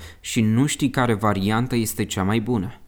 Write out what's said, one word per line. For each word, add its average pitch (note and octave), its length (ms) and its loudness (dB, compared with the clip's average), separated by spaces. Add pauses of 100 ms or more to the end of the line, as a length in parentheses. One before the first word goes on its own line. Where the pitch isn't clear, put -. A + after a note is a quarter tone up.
(200)
și - 200 -2
nu A2 260 4
știi D3 240 -2
care A#2+ 240 2
variantă G#2+ 640 0
este A2 280 -2
cea G2 180 -4
mai G#2 180 2
bună. A2 480 -2